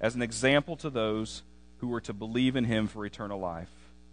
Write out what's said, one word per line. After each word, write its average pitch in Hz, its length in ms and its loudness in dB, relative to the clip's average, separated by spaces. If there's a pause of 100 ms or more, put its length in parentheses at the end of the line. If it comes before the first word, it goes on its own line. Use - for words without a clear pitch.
as 117 140 2
an 123 80 0
example 131 540 4
to 156 120 -6
those 110 540 0 (360)
who 123 100 -4
were 120 140 -2
to 113 120 -8
believe 120 420 2
in 123 80 2
him 110 220 2
for 104 180 -6
eternal 101 340 -6
life. 87 540 -8 (200)